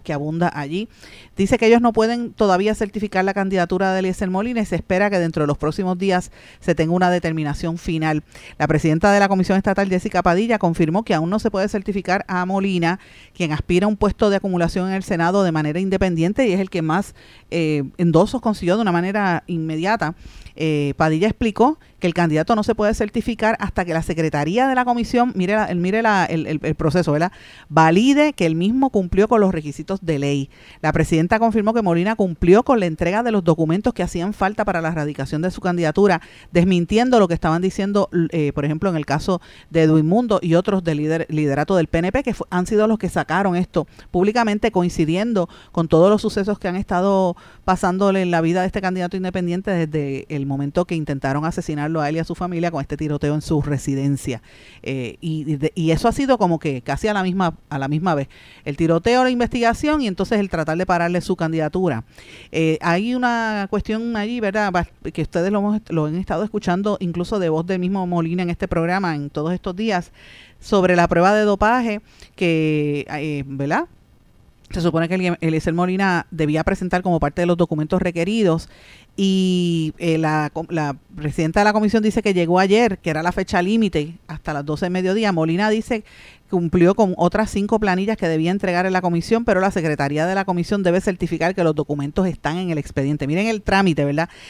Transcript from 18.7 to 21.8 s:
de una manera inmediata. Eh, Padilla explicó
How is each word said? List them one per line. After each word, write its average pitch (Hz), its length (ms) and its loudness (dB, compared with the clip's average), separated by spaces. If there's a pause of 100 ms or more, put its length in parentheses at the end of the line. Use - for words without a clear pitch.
de 233 60 0
una 196 100 0
manera 185 540 0
inmediata. 160 680 -2 (460)
Eh, 147 360 0
Padilla 160 320 2
explicó 233 500 2 (220)